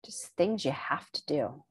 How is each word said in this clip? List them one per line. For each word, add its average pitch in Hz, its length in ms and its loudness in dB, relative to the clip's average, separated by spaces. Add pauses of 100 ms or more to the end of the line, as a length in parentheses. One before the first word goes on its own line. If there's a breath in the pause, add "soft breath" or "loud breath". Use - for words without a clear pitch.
just - 220 -10 (100)
things 214 260 4
you 135 80 2
have - 420 -2
to - 120 -4
do. 143 460 0